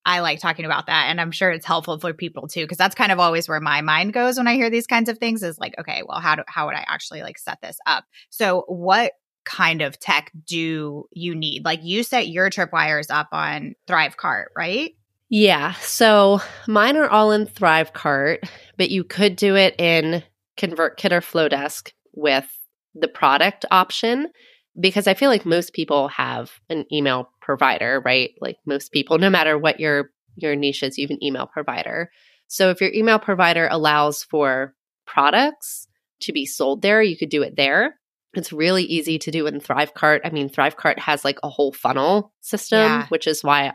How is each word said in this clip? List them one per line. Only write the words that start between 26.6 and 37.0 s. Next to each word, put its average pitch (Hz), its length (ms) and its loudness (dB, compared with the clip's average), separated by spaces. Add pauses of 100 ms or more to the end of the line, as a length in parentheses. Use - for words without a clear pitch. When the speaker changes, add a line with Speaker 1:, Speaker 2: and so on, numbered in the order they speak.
Speaker 2:
an 160 220 -4
email 135 380 0 (120)
provider, 131 640 0
right? 127 260 2 (100)
Like, 127 240 -6
most 143 280 -6
people, 156 260 0
no 190 120 4
matter 156 280 2
what 156 200 0
your, 143 320 -2 (260)
your 147 200 -2
niche 143 260 -2
is, 135 140 -4
you 143 80 -4
have 143 60 -8
an - 120 -6
email 131 240 -4
provider. 147 640 -6 (380)
So 185 220 2
if 180 100 -4
your 190 120 0
email 220 260 2
provider 170 520 2
allows 151 540 2
for 135 500 -2 (320)
products 208 800 0 (360)
to - 100 -6
be 143 140 -4
sold 135 360 -2
there, 214 200 4